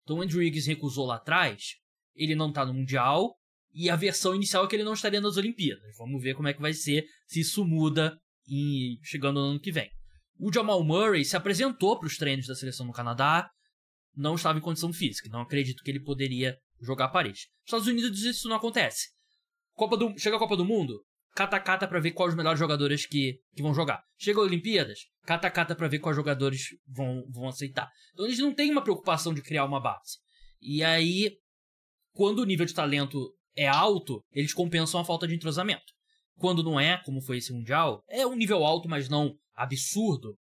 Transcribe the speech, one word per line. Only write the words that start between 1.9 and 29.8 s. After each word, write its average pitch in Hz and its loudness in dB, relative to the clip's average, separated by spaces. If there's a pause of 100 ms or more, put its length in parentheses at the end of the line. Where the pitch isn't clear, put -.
ele 156 -2
não 151 0
tá 143 0
no 127 -4
Mundial, 135 2 (360)
e 170 0
a 170 4
versão 185 2
inicial 196 2
é - -6
que 220 0
ele 214 0
não 214 -2
estaria 208 0
nas 202 0
Olimpíadas. 156 -2
Vamos 127 -6
ver 131 -4
como 143 -2
é 143 0
que 143 -8
vai 151 -2
ser, 151 0 (220)
se 165 -2
isso 202 0
muda 160 2 (320)
em, 139 -2
chegando 139 -2
no 139 0
ano 143 -2
que 190 -6
vem. 147 -4 (480)
O 202 -2
Jamal 208 2
Murray 175 4
se 180 0
apresentou 202 2
pros 156 -6
treinos 135 -2
da 131 -10
seleção 127 -8
no 120 -8
Canadá, 131 2 (680)
não 147 -2
estava 165 0
em 156 -2
condição 170 -4
física, 139 -4
não 117 -8
acredito 127 -2
que 139 -6
ele 135 -6
poderia 131 -4 (240)
jogar 131 -2
Paris. 139 -2 (140)
Nos - -20
Estados 226 -2
Unidos 233 0
isso 233 -4
não 220 0
acontece. 220 -2 (680)
Copa 214 2
do, 214 0
chega 214 2
a 220 0
Copa 214 2
do 175 2
Mundo, 170 0 (320)
cata-cata 190 0
pra 180 0
ver 165 0
quais 175 0
os 160 0
melhores 160 2
jogadores 147 2
que, 135 -2 (160)
que - -8
vão 147 2
jogar. 143 0 (160)
Chega 208 2
a 214 6
Olimpíadas, 175 0 (240)
cata-cata 170 0
pra 160 -2
ver 147 0
quais 151 0
jogadores 139 0 (220)
vão, 127 -6
vão 123 -8
aceitar. 131 -6 (220)
Então 190 -6
eles 240 -2
não 277 2
têm 285 2
uma 294 2
preocupação 165 0
de 143 -4
criar 151 -2
uma 139 -2
base. - -4 (440)